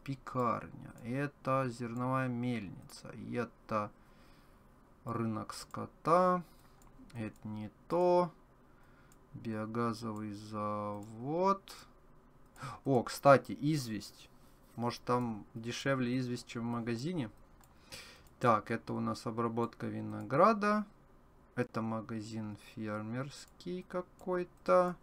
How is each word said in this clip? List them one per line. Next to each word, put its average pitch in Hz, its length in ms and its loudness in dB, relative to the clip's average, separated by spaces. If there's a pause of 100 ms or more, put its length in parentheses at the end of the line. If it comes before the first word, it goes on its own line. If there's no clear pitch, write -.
пекарня. 120 880 -4 (120)
Это 131 680 -2
зерновая 123 580 -2
мельница. 120 840 -4 (180)
Это 113 600 -4 (1120)
рынок 113 480 -2
скота. 180 880 2 (720)
Это 110 340 -6
не 107 220 -6 (200)
то. 175 420 6 (1040)
Биогазовый 110 1000 -4
завод. 107 1300 -2 (1200)
О, 127 180 4
кстати, - 580 8
известь. 127 680 -4 (440)
Может, 117 280 -4
там 120 500 -2
дешевле 123 640 -2
известь, 123 300 -4
чем 117 160 -6
в 117 80 -2
магазине? 120 580 -2 (1120)
Так, 110 320 4
это 117 220 -4
у 113 80 -2
нас 113 260 -4
обработка 113 580 -2
винограда. 135 1000 2 (720)
Это 120 260 -2
магазин 110 760 -4 (160)
фермерский 120 1160 -6
какой-то. 180 1120 2